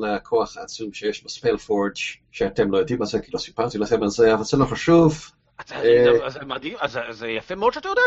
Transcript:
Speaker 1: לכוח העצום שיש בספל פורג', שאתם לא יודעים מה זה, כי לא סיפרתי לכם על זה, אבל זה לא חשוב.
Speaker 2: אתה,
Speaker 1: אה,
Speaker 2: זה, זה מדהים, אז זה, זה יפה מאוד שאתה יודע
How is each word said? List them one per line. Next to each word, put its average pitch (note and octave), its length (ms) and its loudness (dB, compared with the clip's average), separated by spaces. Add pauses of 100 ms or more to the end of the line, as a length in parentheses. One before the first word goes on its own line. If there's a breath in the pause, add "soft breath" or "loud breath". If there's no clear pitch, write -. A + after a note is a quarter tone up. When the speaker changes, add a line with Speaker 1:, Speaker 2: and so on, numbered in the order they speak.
Speaker 1:
לכוח G#2 560 -2
העצום G#2 360 -12
שיש G#2+ 300 -6
בספל A2+ 340 -2
פורג', G2+ 360 -2 (380)
שאתם G2+ 400 -2
לא G2 60 2
יודעים F#2+ 220 0
מה G#2+ 60 -2
זה, G#2 140 -2
כי - 140 -14
לא - 60 -4
סיפרתי - 380 -6
לכם G#2+ 260 0
על G#2 60 0
זה, A2 240 4
אבל G#2+ 100 0
זה C3+ 140 -2
לא C3+ 80 4
חשוב. E3 680 2 (300)
Speaker 2:
אתה, - 140 -16
Speaker 1:
אה, A#2+ 540 4
Speaker 2:
זה, C3 100 -12
זה C#3 60 -14
מדהים, C#3 340 -10
אז C#3+ 120 -4
זה, B2 80 -8 (100)
זה A2+ 180 -10
יפה A2+ 280 -6
מאוד A3 180 0
שאתה D4+ 160 -10
יודע A#4 180 0